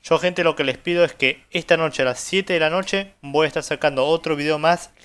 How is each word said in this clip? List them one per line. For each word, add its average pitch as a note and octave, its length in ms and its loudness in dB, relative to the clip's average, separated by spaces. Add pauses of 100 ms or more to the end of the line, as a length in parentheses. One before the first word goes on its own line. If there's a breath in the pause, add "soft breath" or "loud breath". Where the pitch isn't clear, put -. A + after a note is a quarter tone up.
Yo, E3 180 2
gente, F3 240 -2
lo D#3+ 120 2
que D3 100 -2
les C3 120 -2
pido F3 280 2
es D3+ 80 -6
que C3 380 0
esta E3+ 260 2
noche D#3+ 240 -2
a C3 40 2
las B2+ 140 -2
siete F#3+ 340 -2
de E3+ 60 2
la D#3 100 2
noche G3 520 -4
voy C#3+ 240 0
a - 20 0
estar D3 160 -4
sacando C#3 420 0
otro D#3+ 300 0
video D3+ 220 -2
más E3 320 0 (160)